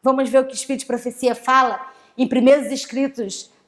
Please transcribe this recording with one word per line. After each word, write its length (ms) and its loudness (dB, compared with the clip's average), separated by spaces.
Vamos 260 2
ver 120 4
o 60 2
que 80 -12
o 20 -12
Espírito 260 -6
de 60 -14
Profecia 480 -2
fala 440 2
em 100 2
Primeiros 440 4
Escritos, 800 -6